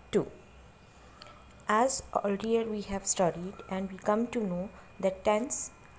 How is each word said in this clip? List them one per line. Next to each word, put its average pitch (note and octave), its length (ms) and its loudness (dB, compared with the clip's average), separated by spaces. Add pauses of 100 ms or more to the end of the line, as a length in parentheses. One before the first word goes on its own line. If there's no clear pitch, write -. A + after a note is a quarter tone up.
(120)
two. F#3+ 160 2 (1400)
As A#3 360 4 (200)
earlier A3 420 2
we G#3+ 160 -4
have G3 260 -6
studied F3+ 480 0 (120)
and F#3+ 240 -4
we F#3+ 60 -12
come A3 300 0
to A#3+ 160 -2
know F3+ 260 -4 (300)
that F#3+ 260 0
tense G#3+ 460 0 (280)